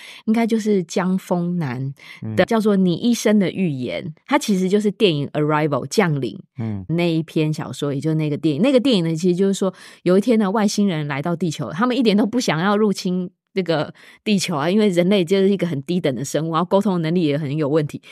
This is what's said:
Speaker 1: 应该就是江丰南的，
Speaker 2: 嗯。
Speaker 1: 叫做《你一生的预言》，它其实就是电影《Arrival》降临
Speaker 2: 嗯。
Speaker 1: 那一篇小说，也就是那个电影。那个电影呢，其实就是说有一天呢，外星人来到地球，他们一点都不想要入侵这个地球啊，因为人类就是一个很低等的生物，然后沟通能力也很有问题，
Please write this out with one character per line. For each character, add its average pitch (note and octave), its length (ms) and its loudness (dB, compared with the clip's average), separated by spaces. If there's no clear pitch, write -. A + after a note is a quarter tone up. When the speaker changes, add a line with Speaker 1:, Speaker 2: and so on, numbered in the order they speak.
Speaker 1:
应 A3 100 2
该 A3+ 140 2
就 A3+ 100 0
是 G#3 280 0
江 F#3 320 -2
丰 F3 400 -2
南 C3+ 360 -4
的， F3+ 80 4
Speaker 2:
嗯。 - 20 -6
Speaker 1:
叫 A3+ 140 0
做 G3+ 180 2
《你 F#3 140 2
一 A#3+ 200 0
生 G#3+ 240 2
的 F#3 140 2
预 F3+ 200 -2
言》， A2 300 -6
它 C#4+ 140 0
其 G#3 180 -2
实 F#3 120 0
就 G3+ 100 2
是 G#3 100 0
电 F#3+ 240 2
影 C#3+ 180 -2
《Arrival》 D3+ 560 0
降 D#3 340 0
临 A#2 180 -6
Speaker 2:
嗯。 G#2+ 300 -6
Speaker 1:
那 E3+ 260 0
一 D#3+ 80 0
篇 D#3 320 -2
小 - 200 -8
说， C#3+ 200 -4
也 C#3 60 -4
就 D#3 100 -2
是 D#3 60 0
那 D#3 140 0
个 C#3+ 80 -2
电 D3 180 0
影。 C#3+ 60 -2
那 C4+ 100 4
个 B3+ 80 6
电 B3+ 160 2
影 F3 80 2
呢， E3 100 0
其 E3 160 0
实 F3 60 4
就 F#3+ 100 2
是 G3 80 2
说 F#3+ 200 -2
有 F3+ 140 4
一 G3+ 40 4
天 A3+ 180 2
呢， G3 100 0
外 G#3 160 0
星 G#3 220 0
人 D#3 220 -2
来 C#3 120 -4
到 E3+ 140 -2
地 E3+ 160 -2
球， C3 220 -6
他 F3+ 120 -2
们 B3 120 0
一 C4+ 40 2
点 G#3+ 140 4
都 G#3 100 4
不 A#3+ 140 -2
想 D#3+ 220 0
要 G3+ 160 2
入 G#3+ 160 2
侵 F3+ 360 -4
这 F#3+ 100 -2
个 D#3+ 300 -2
地 G3+ 160 2
球 F3 160 -4
啊， D3 140 0
因 G#3 100 4
为 G#3+ 80 4
人 F3 220 2
类 G3 160 2
就 F#3+ 140 0
是 F#3+ 100 4
一 G3 80 2
个 F3+ 100 -2
很 C#3 160 -4
低 F3+ 160 -2
等 D3 160 0
的 A2+ 80 -6
生 D3+ 240 -2
物， E3 60 -4
然 D#3+ 80 0
后 F3+ 40 0
沟 G3 140 2
通 F#3 220 0
能 D#3+ 120 0
力 F3+ 100 2
也 C#3+ 140 2
很 D3 200 -4
有 D3+ 100 0
问 D3+ 180 2
题， C#3+ 160 -8